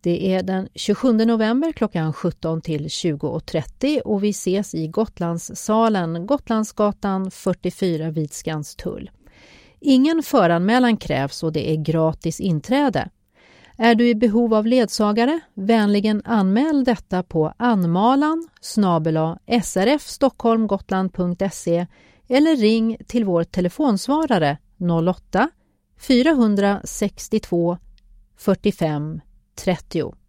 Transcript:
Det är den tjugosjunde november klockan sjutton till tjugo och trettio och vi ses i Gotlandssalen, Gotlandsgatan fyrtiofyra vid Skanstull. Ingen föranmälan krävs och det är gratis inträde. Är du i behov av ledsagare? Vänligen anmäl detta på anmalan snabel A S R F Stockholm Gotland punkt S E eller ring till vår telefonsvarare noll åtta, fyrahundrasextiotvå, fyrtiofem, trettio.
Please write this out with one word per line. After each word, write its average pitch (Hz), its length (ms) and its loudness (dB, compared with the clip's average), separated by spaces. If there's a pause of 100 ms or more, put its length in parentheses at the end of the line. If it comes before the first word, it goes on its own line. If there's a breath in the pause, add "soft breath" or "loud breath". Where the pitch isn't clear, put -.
Det 175 320 0
är 185 100 -2
den 190 320 -4
tjugosjunde 220 500 0
november 233 460 0
klockan 160 420 -2
sjutton 165 480 -4
till 151 280 -6
tjugo 151 380 -4
och 139 180 -6
trettio 254 560 -4
och 202 220 -2
vi 208 60 0
ses 190 460 -4
i 160 120 -4
Gotlandssalen, 180 1400 -2
Gotlandsgatan 208 1040 -2
fyrtiofyra 175 800 -4
vid 151 220 -4
Skanstull. - 800 -10 (680 soft breath)
Ingen 285 440 4
föranmälan 214 760 4
krävs 135 460 -4
och 160 100 -2
det 151 180 -2
är 156 40 2
gratis 160 640 -2
inträde. 208 680 0 (680 soft breath)
Är 233 180 4
du 240 140 4
i 233 60 4
behov 226 380 2
av 214 120 2
ledsagare? 233 760 2 (140)
Vänligen 208 720 2
anmäl 233 580 2
detta 196 400 -2
på 156 340 -2
anmalan 240 880 2 (140)
snabel 165 560 0
A 160 280 -2
S 226 320 -2
R 190 100 2
F 285 140 2
Stockholm 226 680 0
Gotland 190 460 -2
punkt 180 280 -4
S - 260 -6
E 170 200 0 (400 soft breath)
eller 294 280 4
ring 226 420 2 (100)
till 233 180 -2
vår 170 180 2
telefonsvarare 202 1120 0 (200)
noll 170 300 0
åtta, 190 420 -2 (480)
fyrahundrasextiotvå, 202 1800 0 (600)
fyrtiofem, 160 840 -2 (340)
trettio. - 580 -4 (160)